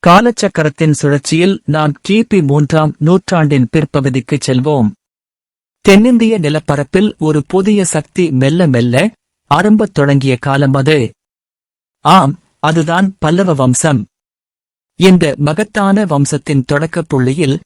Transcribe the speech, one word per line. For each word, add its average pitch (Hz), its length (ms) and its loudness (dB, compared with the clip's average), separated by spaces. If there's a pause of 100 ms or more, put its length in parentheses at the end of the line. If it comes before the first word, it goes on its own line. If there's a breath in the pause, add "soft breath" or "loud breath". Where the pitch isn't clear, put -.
காலச்சக்கரத்தின் 175 840 0
சுழற்சியில் 151 720 -2
நாம் 151 280 -2 (160)
கிபி 202 380 0
மூன்றாம் 151 520 0
நூற்றாண்டின் 151 720 0
பிற்பகுதிக்கு 139 760 -2
செல்வோம். 127 460 0 (880)
தென்னிந்திய 220 580 2
நிலப்பரப்பில் 151 800 -2
ஒரு 151 280 -2
புதிய 196 380 0
சக்தி 170 460 -4
மெல்ல 139 360 0
மெல்ல 127 440 0 (440)
அரும்பத் 214 380 2
தொடங்கிய 139 440 0
காலம் 135 360 -2
அது. 135 400 0 (880)
ஆம், 156 380 2 (200)
அதுதான் 170 600 -2
பல்லவ 185 360 0
வம்சம். 131 520 0 (880)
இந்த 170 420 4
மகத்தான 196 680 -2
வம்சத்தின் 143 600 -2
தொடக்கப் 160 440 -4
புள்ளியில் 139 580 -2